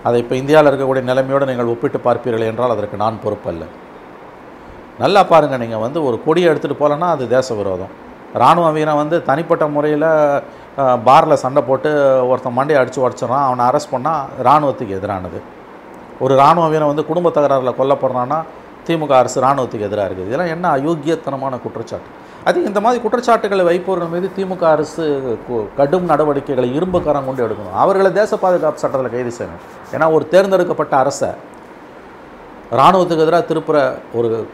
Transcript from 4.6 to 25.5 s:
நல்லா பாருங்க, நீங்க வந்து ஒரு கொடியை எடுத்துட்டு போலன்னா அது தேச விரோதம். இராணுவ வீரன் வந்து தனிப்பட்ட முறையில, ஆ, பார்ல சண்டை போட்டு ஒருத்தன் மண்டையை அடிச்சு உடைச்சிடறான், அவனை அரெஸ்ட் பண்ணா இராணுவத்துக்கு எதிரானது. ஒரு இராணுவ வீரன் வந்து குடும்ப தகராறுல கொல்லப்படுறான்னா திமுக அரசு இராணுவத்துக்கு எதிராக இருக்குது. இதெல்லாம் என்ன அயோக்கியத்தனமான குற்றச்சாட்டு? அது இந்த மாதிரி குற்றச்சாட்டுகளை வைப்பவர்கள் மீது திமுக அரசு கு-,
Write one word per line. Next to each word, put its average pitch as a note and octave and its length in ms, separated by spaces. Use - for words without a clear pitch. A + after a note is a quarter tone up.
நல்லா F3+ 240
பாருங்க, D3+ 340
நீங்க A2+ 200
வந்து C#3+ 280
ஒரு A#2 180
கொடியை E3+ 260
எடுத்துட்டு D3 380
போலன்னா D#3 280
அது C3 120
தேச B2 260
விரோதம். F#2+ 400
இராணுவ D#3 380
வீரன் D3+ 240
வந்து D#3 280
தனிப்பட்ட D#3 440
முறையில, D3 760
ஆ, B2+ 260
பார்ல D3+ 280
சண்டை C3+ 300
போட்டு C3 260
ஒருத்தன் B2 300
மண்டையை C#3+ 240
அடிச்சு B2+ 240
உடைச்சிடறான், B2 400
அவனை B2 200
அரெஸ்ட் C#3+ 260
பண்ணா C#3 340
இராணுவத்துக்கு B2+ 560
எதிரானது. F#2 420
ஒரு C3+ 140
இராணுவ D#3+ 340
வீரன் D#3 200
வந்து D3 180
குடும்ப E3 240
தகராறுல C3+ 500
கொல்லப்படுறான்னா C3+ 640
திமுக D#3 240
அரசு B2+ 300
இராணுவத்துக்கு B2 480
எதிராக G2+ 200
இருக்குது. F#2 160
இதெல்லாம் C#3+ 220
என்ன E3 300
அயோக்கியத்தனமான C#3 840
குற்றச்சாட்டு? A2+ 460
அது F4 180
இந்த G#3 180
மாதிரி A#3+ 200
குற்றச்சாட்டுகளை G#3+ 640
வைப்பவர்கள் F3 420
மீது F3+ 300
திமுக F#3 260
அரசு D3 760
கு-, A2+ 260